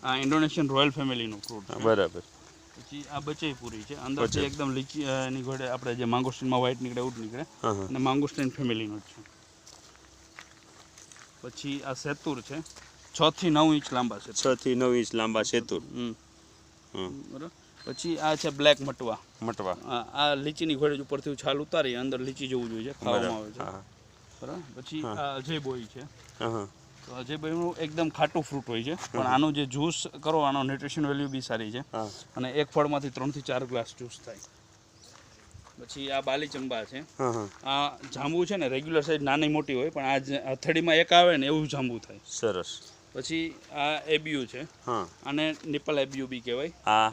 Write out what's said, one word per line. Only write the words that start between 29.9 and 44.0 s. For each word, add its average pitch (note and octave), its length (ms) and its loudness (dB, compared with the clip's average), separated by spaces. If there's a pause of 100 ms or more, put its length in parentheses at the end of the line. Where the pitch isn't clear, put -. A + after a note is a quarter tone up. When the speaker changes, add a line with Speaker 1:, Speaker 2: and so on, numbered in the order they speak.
Speaker 1:
કરો, D#3 200 2
આનો C#3 220 2
ન્યુટ્રિશન C#3 440 -2
વેલ્યુ C#3+ 200 0
બી C3+ 140 -4
સારી A2+ 300 -2
છે. B2 80 -6
Speaker 2:
હા. A2 300 -6 (260)
Speaker 1:
અને B2+ 160 -4
એક D3 180 0
ફળમાંથી D3 400 2
ત્રણથી C#3 320 -4
ચાર C3 240 -2
ગ્લાસ A#2+ 320 -4
જ્યુસ B2 280 -14
થાય. A2 120 -14 (1400)
પછી C3+ 300 -8
આ C3+ 100 2
બાલી C#3 260 0
ચંબા B2+ 380 -4
છે. C3 140 -10
Speaker 2:
હા, C3+ 320 0
હા. A2 160 0 (160)
Speaker 1:
આ C#3 340 0 (140)
જાંબુ D#3 340 0
છે G3+ 120 -2
ને, D3 120 0
રેગ્યુલર D3 340 2
સાઇઝ D#3 180 2
નાની C#3+ 260 4
મોટી D3+ 260 0
હોય, C3 160 2
પણ C#3+ 160 -4
આ C3+ 120 4
જ-, C3+ 280 -2
આ C3 100 -2
થડીમાં E3 400 4
એક E3 180 6
આવે F3 240 10
ને C3+ 80 2
એવું D#3 220 2
જાંબુ B2+ 320 -2
થાય. G2+ 200 -18 (100)
Speaker 2:
સરસ. F#2 520 0 (320)
Speaker 1:
પછી D#3+ 420 -4 (160)
આ D3 340 0